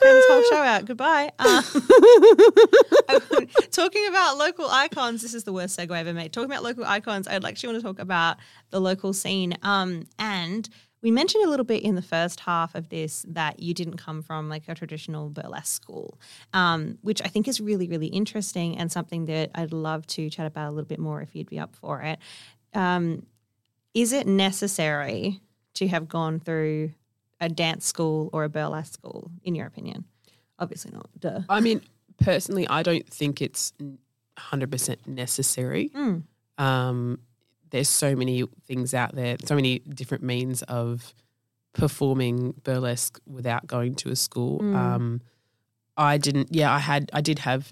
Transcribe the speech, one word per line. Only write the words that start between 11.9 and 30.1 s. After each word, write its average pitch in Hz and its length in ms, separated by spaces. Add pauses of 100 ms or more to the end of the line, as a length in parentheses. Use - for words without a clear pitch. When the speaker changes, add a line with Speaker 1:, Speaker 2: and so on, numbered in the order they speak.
Speaker 1:
the 180 80
first 170 380
half 165 340
of 165 140
this 156 400
that 156 320
you 170 140
didn't 170 240
come 156 240
from, 156 260
like, 156 200
a 165 60
traditional 156 560
burlesque - 520
school, - 360 (340)
um, 170 500
which 202 200
I 190 60
think 214 200
is 254 120
really, 208 260
really 160 220
interesting 190 680
and 170 140
something 165 360
that 156 280
I'd 165 180
love 156 360
to 156 220
chat 156 160
about 151 240
a - 20
little 151 160
bit 156 100
more 151 240
if 151 140
you'd 156 140
be 151 100
up 151 160
for 147 260
it. 156 160 (560)
Um, 180 520 (680)
is 233 180
it 277 140
necessary 190 1160 (340)
to 190 140
have 165 200
gone 160 320
through 156 500 (500)
a 170 100
dance 165 340
school 156 480
or 156 120
a 151 40
burlesque 151 460
school, - 360 (140)
in 175 100
your - 120
opinion? - 380 (540)